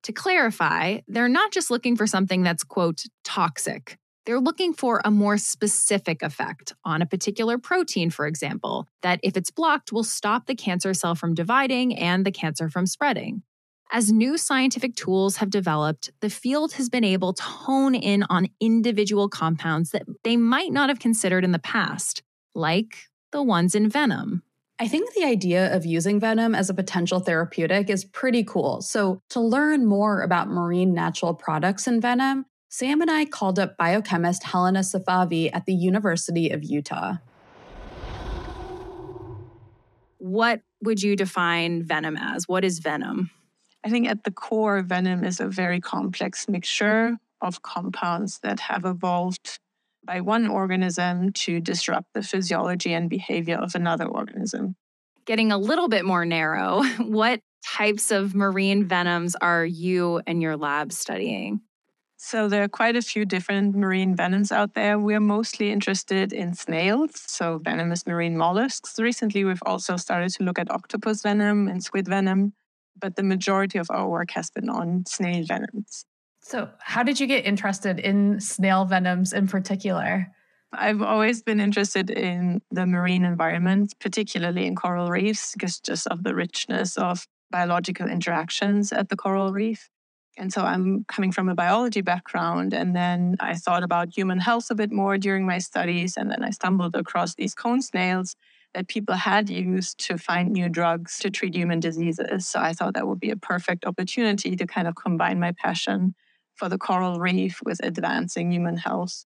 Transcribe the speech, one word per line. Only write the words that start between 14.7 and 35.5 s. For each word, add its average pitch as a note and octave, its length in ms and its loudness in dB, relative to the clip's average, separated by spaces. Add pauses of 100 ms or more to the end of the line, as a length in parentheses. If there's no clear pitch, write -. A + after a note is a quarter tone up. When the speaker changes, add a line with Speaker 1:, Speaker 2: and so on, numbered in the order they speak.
Speaker 1:
tools F#3+ 420 2
have G3 120 0
developed, D#3 640 0 (100)
the G#3+ 80 -2
field D4 440 -2
has B3+ 140 -2
been A#3+ 160 0
able F#3 300 2
to - 100 -8
hone C4+ 500 2
in G3+ 360 2
on F3+ 180 4 (120)
individual G#3 680 4
compounds E3 640 0
that - 120 -2 (200)
they A#3 140 4
might C4 340 4
not C#4 180 2
have C#4 100 0
considered F#3 440 2
in F3+ 80 4
the E3+ 80 4
past, - 640 -4 (320)
like E3 540 0 (220)
the D4 120 -2
ones F3+ 320 4
in G#3+ 140 6
venom. A3+ 540 0 (360)
Speaker 2:
I A3+ 80 -2
think F4 260 0
the F4+ 120 2
idea F#3 500 4
of E3 100 2
using E3+ 340 2
venom A3+ 360 2
as F#3+ 140 0
a F#3+ 40 -2
potential F#3 460 0
therapeutic F3 680 0
is G3 160 0
pretty A#3+ 380 0
cool. D#3 380 -2
So F#3+ 480 0
to A#3+ 100 -2
learn C4+ 460 4
more G3+ 360 4
about F3 260 2
marine F3 460 2
natural E3+ 400 0
products E3 520 -2
in A#3 140 2
venom, C4 460 2 (240)
Sam C#4+ 320 0
and E4 100 2
I D#4 140 4
called G3 340 0
up F#3 160 0
biochemist F3+ 680 2
Helena F#3 360 2
Safavi F#3 760 2